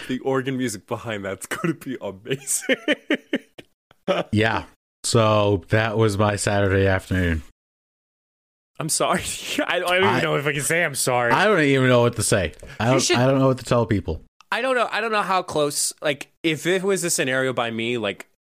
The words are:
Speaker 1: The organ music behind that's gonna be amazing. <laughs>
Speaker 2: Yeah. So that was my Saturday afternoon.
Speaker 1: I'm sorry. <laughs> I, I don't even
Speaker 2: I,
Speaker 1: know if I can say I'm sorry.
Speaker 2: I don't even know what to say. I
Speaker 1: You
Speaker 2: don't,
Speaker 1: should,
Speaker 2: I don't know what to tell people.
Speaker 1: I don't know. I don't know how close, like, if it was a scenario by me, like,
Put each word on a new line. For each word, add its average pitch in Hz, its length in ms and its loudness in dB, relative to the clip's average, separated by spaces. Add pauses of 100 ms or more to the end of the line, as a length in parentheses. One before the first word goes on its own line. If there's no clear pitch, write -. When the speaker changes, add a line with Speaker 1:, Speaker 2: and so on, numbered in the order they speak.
Speaker 1:
The 127 140 -4
organ 131 360 -2
music 120 300 -6
behind 107 380 -8
that's 95 220 -8
gonna - 280 -4
be - 260 -10
amazing. 113 760 -6 (1300)
<laughs> 175 240 -2
Speaker 2:
Yeah. 107 360 0 (360)
So 107 680 2
that 110 280 0
was 110 180 2
my 104 200 2
Saturday 98 500 2
afternoon. 92 560 0 (1400)
Speaker 1:
I'm 151 100 -6
sorry. 151 340 0 (200)
<laughs> - 240 -6
I, 170 100 0
I - 40 0
don't 175 160 0
even 190 120 4
Speaker 2:
I, - 120 2
Speaker 1:
know 156 160 2
if 143 100 -2
I 151 60 2
can 143 100 -2
say 165 220 0
I'm 147 100 -4
sorry. 120 380 2
Speaker 2:
I 156 140 4
don't 208 140 4
even 135 280 4
know 123 140 6
what 120 140 2
to 110 60 -2
say. 92 300 0 (260)
I 107 80 -2
Speaker 1:
You 123 60 4
Speaker 2:
don't, 131 100 2
Speaker 1:
should, 349 140 2
Speaker 2:
I 123 100 4
don't 135 140 4
know 135 80 4
what 131 100 0
to - 60 -14
tell 120 200 2
people. 95 380 -2 (300)
Speaker 1:
I 220 100 0
don't 262 140 0
know. 226 160 0
I 196 80 -2
don't 226 120 -2
know 208 100 2
how 185 200 0
close, 147 580 -2
like, 147 300 -4 (140)
if 156 220 -2
it 180 180 0
was 190 180 0
a 170 80 -2
scenario 131 420 0
by 117 200 -2
me, 113 260 -2
like, 101 300 -4 (160)